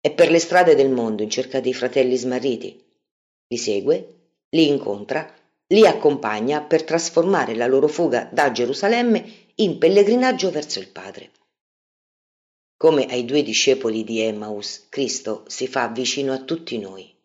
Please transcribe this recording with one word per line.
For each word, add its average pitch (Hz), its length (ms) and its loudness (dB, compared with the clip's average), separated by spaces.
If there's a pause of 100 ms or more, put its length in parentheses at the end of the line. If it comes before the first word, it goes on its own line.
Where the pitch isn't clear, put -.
È - 100 -2
per 160 200 2
le 170 80 6
strade 175 340 4
del 135 160 4
mondo 113 320 -2
in 107 80 -4
cerca 131 300 -4
dei 131 160 -2
fratelli 127 400 0
smarriti. 127 680 -6 (640)
Li 120 100 -6
segue, - 720 -4 (200)
li 160 180 4
incontra, 131 640 -4 (360)
li 208 180 8
accompagna 135 760 0
per 160 220 0
trasformare 165 680 0
la 120 140 -2
loro 135 200 4
fuga 147 440 0
da 139 200 2
Gerusalemme 196 1040 -2
in 202 220 0
pellegrinaggio 208 720 4
verso 151 300 -6
il 92 80 -14
Padre. - 440 -18 (1400)
Come 156 300 4
ai 123 200 -4
due 143 180 0
discepoli 113 600 0
di 110 180 -4
Emmaus, 107 680 -8
Cristo - 580 -6
si - 200 -8
fa 123 220 -4
vicino 131 440 -4
a 131 60 -6
tutti 143 400 -8
noi. 95 340 -16 (120)